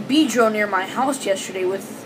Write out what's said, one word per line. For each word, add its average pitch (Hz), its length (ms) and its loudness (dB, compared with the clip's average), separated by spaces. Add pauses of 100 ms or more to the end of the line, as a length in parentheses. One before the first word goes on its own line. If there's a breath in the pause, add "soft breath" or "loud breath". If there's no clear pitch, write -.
Beedrill 247 440 4
near 214 160 0
my 190 180 -2
house 269 400 -2
yesterday 190 400 -2
with, 196 400 -6